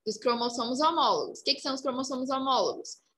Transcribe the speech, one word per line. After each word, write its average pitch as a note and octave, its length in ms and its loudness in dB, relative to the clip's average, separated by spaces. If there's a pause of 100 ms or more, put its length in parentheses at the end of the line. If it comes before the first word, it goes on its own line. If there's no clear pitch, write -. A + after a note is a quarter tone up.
dos G#3+ 100 -2
cromossomos A#3+ 640 0
homólogos. D4 600 2
O - 20 -20
que C#4 100 0
que C4+ 60 -4
são C4+ 160 -4
os C4+ 60 -8
cromossomos C4 480 -2
homólogos? C4 720 0 (160)